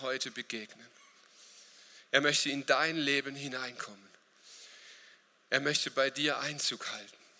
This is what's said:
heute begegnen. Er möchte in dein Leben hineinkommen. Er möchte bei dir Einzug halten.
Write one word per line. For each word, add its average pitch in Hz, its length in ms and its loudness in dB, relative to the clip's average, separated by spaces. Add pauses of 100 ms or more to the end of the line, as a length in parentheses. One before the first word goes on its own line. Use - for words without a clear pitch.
heute 131 300 -2
begegnen. 113 560 -10 (1200)
Er 135 100 6
möchte 147 280 4
in 135 160 -2
dein 151 300 4
Leben 139 400 2
hineinkommen. 123 760 -8 (1400)
Er 135 100 4
möchte 143 320 0
bei 135 180 4
dir 143 300 0
Einzug 139 520 -2
halten. 104 260 -12 (220)